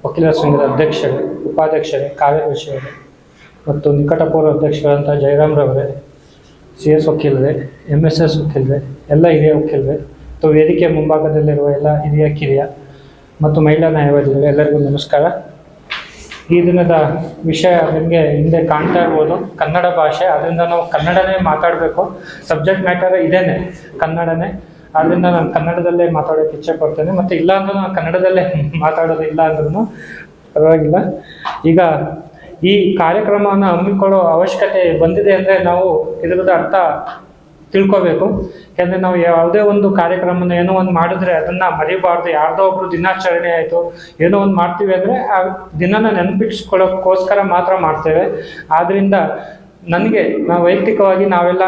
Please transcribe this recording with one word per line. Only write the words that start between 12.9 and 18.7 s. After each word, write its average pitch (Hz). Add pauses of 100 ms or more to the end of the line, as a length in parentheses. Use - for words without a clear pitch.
ಮತ್ತು 151
ಮಹಿಳಾ 156
ನ್ಯಾಯವಾದಿಗಳು 143
ಎಲ್ಲರಿಗೂ 147
ನಮಸ್ಕಾರ. 143 (1300)
ಈ 175
ದಿನದ 170 (280)
ವಿಷಯ 175
ನಿಮಗೆ 160
ಹಿಂದೆ 156
ಕಾಣ್ತಾ 165